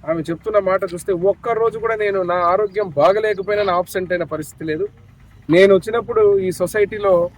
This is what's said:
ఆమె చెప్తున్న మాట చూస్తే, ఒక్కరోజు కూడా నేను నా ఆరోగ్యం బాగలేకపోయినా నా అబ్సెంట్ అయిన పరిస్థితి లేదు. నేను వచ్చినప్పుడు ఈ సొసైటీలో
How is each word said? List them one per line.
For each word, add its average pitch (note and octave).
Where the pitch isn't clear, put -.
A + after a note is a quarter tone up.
ఆమె E3
చెప్తున్న E3+
మాట F#3+
చూస్తే, F3
ఒక్కరోజు A3
కూడా A3
నేను G3+
నా F3
ఆరోగ్యం F#3+
బాగలేకపోయినా G3
నా F#3
అబ్సెంట్ F#3
అయిన F3
పరిస్థితి D#3
లేదు. D#3+
నేను G3
వచ్చినప్పుడు G#3+
ఈ F#3
సొసైటీలో G3